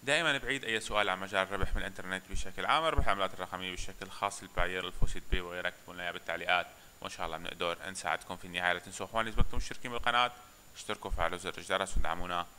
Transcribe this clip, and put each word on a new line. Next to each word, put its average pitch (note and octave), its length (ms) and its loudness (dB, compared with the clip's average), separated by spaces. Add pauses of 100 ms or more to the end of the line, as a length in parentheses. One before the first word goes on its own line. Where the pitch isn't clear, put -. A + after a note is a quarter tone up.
دائمًا D3+ 360 4
بعيد B2+ 260 -4
أي A2 160 0
سؤال G#2 280 2
عن F#2 120 2
مجال G2 220 2
الربح F#2+ 320 2
من G#2 60 2
الإنترنت F#2+ 500 -4
بشكل F#2+ 360 -2
عام، C#3+ 180 4
ربح D3+ 200 2
العملات G2 300 4
الرقمية F#2 380 -4
بشكل F#2+ 380 -6
خاص، - 320 -4
الباير، F2+ 460 0
الفوسيت - 420 4
بي F#2 100 4
وغيرها، F2+ 280 -6
اكتبوا F2 260 -12
لنا F2+ 80 -8
إياها F2 100 -4
بالتعليقات، F2 540 0 (340)
وإن F#2 100 -6
شاء F2+ 160 -6
الله E2 100 -4
بنقدر E2+ 420 -2 (120)
نساعدكم. F2 460 -4
في - 80 -14
النهاية F2+ 280 0
لا F2 60 0
تنسوا F#2+ 280 -8
إخواني A2+ 240 -2
إذا A2+ 120 6
بدكم - 140 6
مشتركين B2 340 -2
بالقناة A#2+ 420 2 (440)
اشتركوا - 340 -6
وفعلوا F2 280 0
زر F2+ 200 -6
الجرس F#2+ 400 2
ودعمونا F2 480 2 (120)